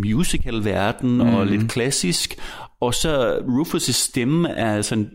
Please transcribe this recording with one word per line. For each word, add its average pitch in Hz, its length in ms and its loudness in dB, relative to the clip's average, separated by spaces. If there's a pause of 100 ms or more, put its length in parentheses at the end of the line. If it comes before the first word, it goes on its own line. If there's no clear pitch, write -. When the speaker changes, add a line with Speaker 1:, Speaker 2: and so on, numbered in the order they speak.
Speaker 1:
musical-verden 110 1200 0
og 117 260 4
Speaker 2:
Mm. 98 40 2
Speaker 1:
lidt 107 200 0
klassisk, - 680 -2 (420)
og 123 140 0
så 135 440 2
Rufus' 135 540 0
stemme 143 560 0
er 107 340 0
sådan, 107 320 -2